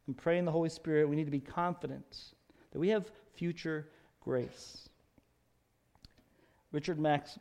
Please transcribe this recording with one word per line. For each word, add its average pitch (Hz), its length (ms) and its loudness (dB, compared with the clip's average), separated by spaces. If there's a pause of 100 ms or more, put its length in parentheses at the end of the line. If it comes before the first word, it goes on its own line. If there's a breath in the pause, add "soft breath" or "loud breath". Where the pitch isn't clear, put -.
And 131 100 -6
pray 170 220 2
in 180 60 2
the 165 80 2
Holy 165 160 4
Spirit, 156 400 2
we 143 80 2
need 156 80 2
to 147 60 -2
be 143 100 0
confident 151 960 -6 (380 soft breath)
that - 60 -6
we 175 100 2
have 214 220 2 (240 loud breath)
future 165 540 -4 (320 soft breath)
grace. - 680 -4 (1800 soft breath)
Richard 151 260 -2
Max 147 420 2